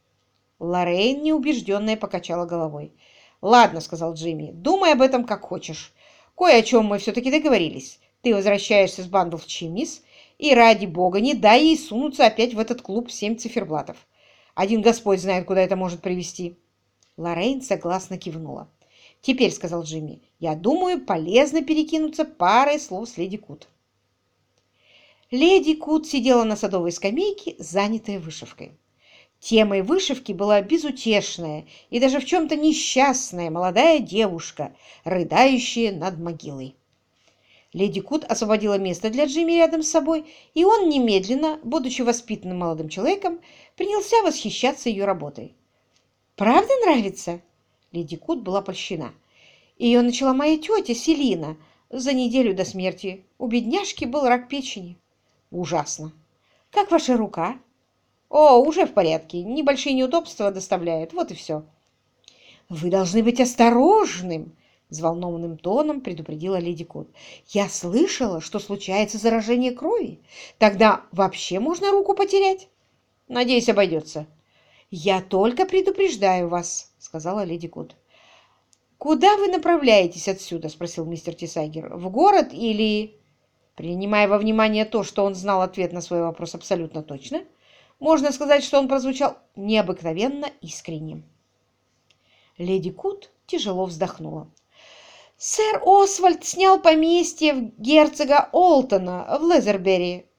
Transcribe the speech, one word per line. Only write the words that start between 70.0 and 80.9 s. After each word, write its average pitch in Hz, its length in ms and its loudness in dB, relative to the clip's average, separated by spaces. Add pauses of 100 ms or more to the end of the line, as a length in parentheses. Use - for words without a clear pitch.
Тогда 208 540 4
вообще 185 480 -2
можно 349 320 -2
руку 392 240 2
потерять». 392 540 0 (580)
«Надеюсь, 240 420 2
обойдётся». 165 560 0 (640)
«Я 185 320 -2
только 214 440 0
предупреждаю 311 840 0
вас», - 440 -8 (200)
сказала 180 300 -6
леди 170 240 -8
Кот. - 280 -16 (1040)
«Куда 320 400 4
вы 403 120 0
направляетесь 277 800 2
отсюда?» 170 420 -8
спросил 170 360 -10